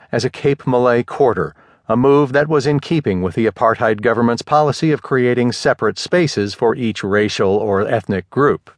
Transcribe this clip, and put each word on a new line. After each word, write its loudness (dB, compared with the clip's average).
as 0
a -2
Cape -4
Malay 2
quarter, 0
a 2
move 4
that 0
was 0
in 0
keeping -2
with -4
the 0
apartheid 0
government's 0
policy 0
of -4
creating 0
separate -2
spaces -2
for 0
each -4
racial 0
or 0
ethnic -2
group. -2